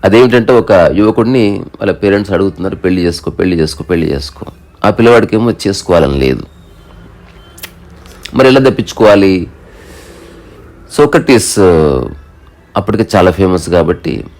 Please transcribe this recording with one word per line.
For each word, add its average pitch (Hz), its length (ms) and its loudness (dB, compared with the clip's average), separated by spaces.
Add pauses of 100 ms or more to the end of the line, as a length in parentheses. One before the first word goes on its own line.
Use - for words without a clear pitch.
అదేమిటంటే, 120 460 4
ఒక 113 180 2
యువకుడిని 107 880 2
వాళ్ళ - 320 -8
పేరెంట్స్ 101 400 -2
అడుగుతున్నారు, 92 440 -4
"పెళ్లి 92 260 -2
చేసుకో, 85 300 -6
పెళ్లి 90 280 -2
చేసుకో, 80 240 -4
పెళ్లి 85 240 -4
చేసుకో." 69 380 -8 (400)
ఆ 101 40 2
పిల్లవాడికేమో 117 640 2
చేసుకోవాలని 85 680 -2
లేదు. 65 260 -2 (1900)
మరి 131 140 4
ఎలా 135 220 4
తప్పించుకోవాలి? 98 800 0 (1400)
సోక్రటీస్, 147 680 0
ఆ, 78 500 2 (680)
అప్పటికే 104 380 -2
చాలా 185 160 4
ఫేమస్ 92 380 -2
కాబట్టి 82 540 -2 (160)